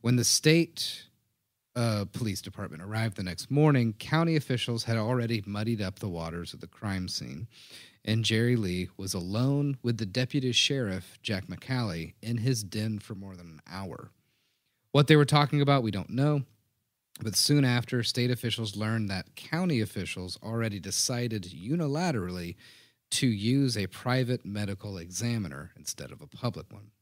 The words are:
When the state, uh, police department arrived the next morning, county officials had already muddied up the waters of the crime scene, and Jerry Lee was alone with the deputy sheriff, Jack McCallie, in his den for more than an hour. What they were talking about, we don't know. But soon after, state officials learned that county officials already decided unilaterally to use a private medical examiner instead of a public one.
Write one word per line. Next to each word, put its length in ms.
When 160
the 80
state, 800
uh, 340
police 300
department 420
arrived 320
the 80
next 260
morning, 440
county 420
officials 480
had 140
already 500
muddied 340
up 180
the 100
waters 440
of 80
the 60
crime 400
scene, 400
and 160
Jerry 320
Lee 420
was 180
alone 680
with 160
the 80
deputy 460
sheriff, 720
Jack 240
McCallie, 760
in 160
his 260
den 360
for 160
more 200
than 120
an 200
hour. 440
What 160
they 80
were 100
talking 340
about, 220
we 80
don't 220
know. 320
But 160
soon 260
after, 400
state 260
officials 460
learned 340
that 280
county 420
officials 640
already 380
decided 600
unilaterally 1120
to 160
use 500
a 100
private 580
medical 520
examiner 800
instead 340
of 100
a 60
public 460
one. 180